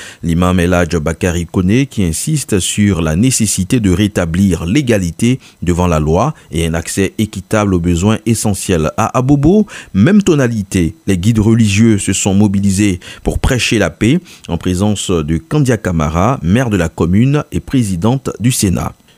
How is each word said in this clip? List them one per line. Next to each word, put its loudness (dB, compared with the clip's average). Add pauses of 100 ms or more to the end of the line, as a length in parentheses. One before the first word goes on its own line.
(240)
l'imam 0
El 2
Hadj 0
Bakari -4
Koné 0
qui -4
insiste -2
sur 0
la 0
nécessité 0
de 2
rétablir 0
l'égalité 0 (200)
devant 0
la 2
loi 0 (160)
et -2
un -2
accès -2
équitable -2
aux 0
besoins 0
essentiels. -2
À -2
Abobo, 2 (280)
même 4
tonalité, 0 (140)
les 2
guides 2
religieux 4
se -4
sont 0
mobilisés 2 (240)
pour -2
prêcher 0
la 2
paix 0 (280)
en -4
présence -2
de 0
Kandia 0
Kamara, 0
maire 2
de 0
la 0
commune 0
et -6
présidente -2 (100)
du 0
Sénat. -2 (240)